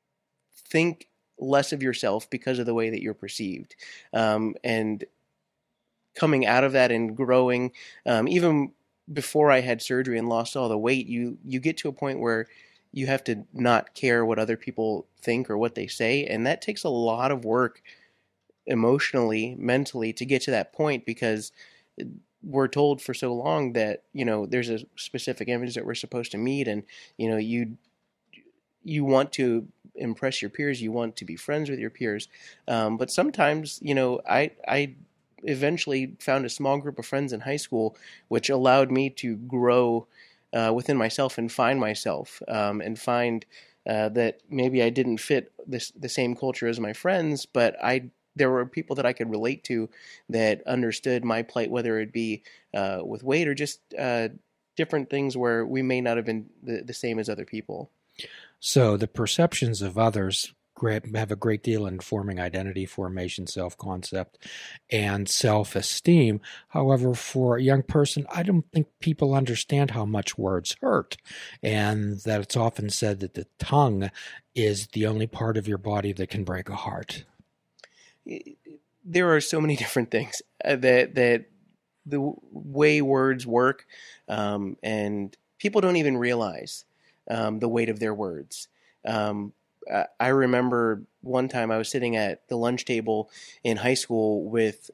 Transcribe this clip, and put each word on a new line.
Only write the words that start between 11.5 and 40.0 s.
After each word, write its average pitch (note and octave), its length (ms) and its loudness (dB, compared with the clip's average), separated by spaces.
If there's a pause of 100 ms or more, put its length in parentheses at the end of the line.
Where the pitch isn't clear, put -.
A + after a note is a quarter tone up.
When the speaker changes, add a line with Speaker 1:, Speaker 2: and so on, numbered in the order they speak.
Speaker 1:
get D#3 180 -2
to - 120 -6
a C3+ 40 -4
point C#3 260 -4
where A2+ 280 0 (440)
you C3 160 -4
have C3+ 180 0
to G#2+ 280 -4
not A#2+ 400 2
care A#2+ 320 2
what A2 140 0
other A2+ 180 0
people A2 480 -4 (160)
think B2 280 -2
or G#2 80 -2
what A#2 180 0
they G#2 120 -6
say. B2+ 380 0
And A2 220 -2
that D#3 140 -2
takes - 220 -8
a E3+ 60 -2
lot A#2+ 420 2
of B2 140 -4
work A#2 360 0 (840)
emotionally, A#2+ 920 2
mentally, A#2+ 560 0
to - 120 -8
get C3+ 180 2
to C#3 80 -2
that G#2+ 220 0
point, D3 320 -2
because A2 460 -2 (920)
we're C3+ 240 2
told C#3+ 340 2
for C3 120 -6
so B2 200 -4
long C3+ 400 0
that, A2 300 0 (100)
you C#3 120 -4
know, G#2+ 200 0
there's A#2 240 -2
a A2 100 -2 (160)
specific - 520 -8
image A#2+ 280 -4
that G#2+ 100 -6
we're A#2 100 -6
supposed A#2 360 -8
to G2+ 60 -8
meet, C3 300 -2
and, G#2 160 -4 (340)
you A2+ 120 -2
know, A2 80 0
you, A#2 400 -4 (1080)
you D3+ 220 -2
want C3+ 280 4
to A#2 340 0 (300)
impress B2 440 -4
your G#2 80 -6
peers, C#3 320 -4
you A2 100 -4
want A#2 260 -4
to G2 80 -12
be E2 100 -10
friends D3 340 -4
with C3 100 -6
your A2+ 100 -6
peers. G#2 380 -6 (400)
Um, A2+ 300 0
but B2 140 -4
sometimes, D#3 680 0
you C#3+ 120 0
know, B2+ 360 0
I, C#3 220 2 (160)
I C3+ 280 -2 (480)
eventually C#3 760 -2
found C3+ 260 0
a A#2+ 40 -4
small C#3 280 0
group C#3+ 220 -8
of A#2 60 -10
friends C#3 280 -2
in G#2+ 80 -6
high C#3 160 -4
school, A2+ 400 -2 (300)
which - 220 0
allowed C3 420 6
me C3+ 200 2
to A#2+ 240 -4
grow, A#2+ 720 2 (460)